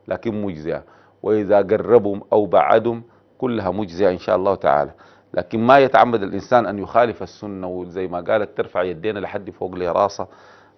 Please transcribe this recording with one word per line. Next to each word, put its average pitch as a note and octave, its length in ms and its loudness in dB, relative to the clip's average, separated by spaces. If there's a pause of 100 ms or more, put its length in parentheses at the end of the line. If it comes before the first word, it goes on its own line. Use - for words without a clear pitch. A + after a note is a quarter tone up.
لكن G#2 340 -4
مجزئة. D#2 400 -8 (400)
وإذا G#2 360 2
قربهم G2+ 640 2 (100)
أو G#2+ 140 2
بعدهم A2 560 2 (360)
كلها A2+ 320 -4
مجزئة F#2 400 0
إن F2+ 80 -2
شاء F#2+ 180 0
الله F#2+ 180 2
تعالى، C#2+ 360 0 (440)
لكن A2 260 -4
ما B2+ 180 6
يتعمد A#2 440 4
الإنسان G2 440 0
أن G2+ 120 -6
يخالف G#2+ 440 0
السنة، F#2+ 440 -12
وزي F2+ 420 -8
ما F2 120 -8
قالت G2+ 360 -2
ترفع - 260 -4
يدينا F#2 360 -4
لحد F#2+ 320 -10
فوق F#2 240 -10
لراسه، F2+ 520 -2 (520)